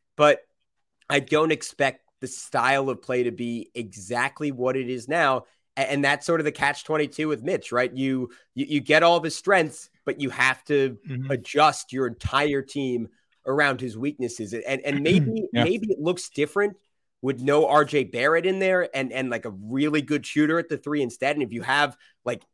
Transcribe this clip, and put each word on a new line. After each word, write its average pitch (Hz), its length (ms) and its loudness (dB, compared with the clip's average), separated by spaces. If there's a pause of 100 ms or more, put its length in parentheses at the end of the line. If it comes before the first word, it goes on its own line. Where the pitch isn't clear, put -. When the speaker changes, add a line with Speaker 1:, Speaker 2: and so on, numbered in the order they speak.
(160)
Speaker 1:
But 147 240 6 (680)
I 143 120 2
don't 156 320 2
expect 143 480 -2 (200)
the 131 60 -10
style 135 640 0
of 120 100 -4
play 127 220 -2
to 120 80 0
be 117 420 -8
exactly 120 800 -4
what 127 260 -2
it 127 140 -4
is 120 160 -8
now. 139 380 2 (320)
A-, 135 120 -2
and 143 160 0
that's 143 220 2
sort 165 140 2
of 151 40 -2
the 151 60 0
catch 147 320 -2
twenty-two 156 460 -2
with 131 160 -4
Mitch, 175 260 -4
right? 127 220 0
You, 131 380 -2 (240)
you, 139 140 -6
you 147 120 0
get 156 240 4
all 170 120 6
of 160 60 0
his 156 140 -4
strengths, 170 540 0 (140)
but 143 160 -4
you 135 100 -2
have 127 340 2
to 135 340 0 (100)
Speaker 2:
Mm-hmm. 135 220 -6
Speaker 1:
adjust 143 600 2
your 127 160 -2
entire 139 540 0
team 127 460 -4 (380)
around 135 340 2
his 120 160 -8
weaknesses. 117 580 -6
And, 131 260 -4
and 143 200 -2
Speaker 2:
<clears throat> 143 40 -2
Speaker 1:
maybe, 185 480 2
Speaker 2:
Yeah. 117 100 2
Speaker 1:
maybe 202 300 0
it 139 80 -4
looks 175 300 -4
different 196 460 -2 (460)
with 127 200 -4
no 143 260 4
R 147 160 6
J 143 200 0
Barrett 151 420 0
in 190 120 0
there 185 380 2
and, 131 160 -4
and, 131 160 -4
like, 117 160 -4
a 117 60 -8
really 135 500 -2
good 143 240 -2
shooter 151 340 2
at 165 120 -4
the 151 80 -4
three 147 240 -4
instead. 131 340 -2
And 147 60 0
if 110 100 -4
you 117 80 -8
have, 135 360 0 (280)
like, 120 180 -6 (120)